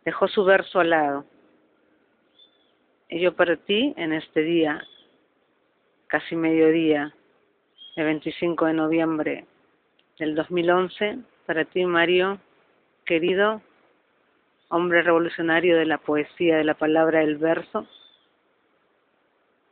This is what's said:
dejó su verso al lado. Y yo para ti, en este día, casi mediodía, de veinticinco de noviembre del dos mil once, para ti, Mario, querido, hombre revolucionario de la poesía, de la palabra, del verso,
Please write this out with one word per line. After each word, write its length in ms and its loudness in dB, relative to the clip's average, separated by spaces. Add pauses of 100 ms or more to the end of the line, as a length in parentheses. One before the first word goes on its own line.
dejó 240 0
su 160 0
verso 380 4
al 80 2
lado. 360 0 (1800)
Y 140 -8
yo 120 2
para 220 0
ti, 400 -2
en 160 -6
este 300 -2
día, 420 0 (1200)
casi 280 -4
mediodía, 800 2 (840)
de 80 -4
veinticinco 640 -2
de 80 0
noviembre 720 -2 (720)
del 160 -6
dos 140 -4
mil 220 0
once, 460 -2 (280)
para 200 -4
ti, 200 -4
Mario, 540 0 (680)
querido, 560 0 (1080)
hombre 320 2
revolucionario 760 2
de 80 2
la 120 -2
poesía, 600 0
de 60 0
la 100 0
palabra, 460 2
del 180 0
verso, 500 -4 (1800)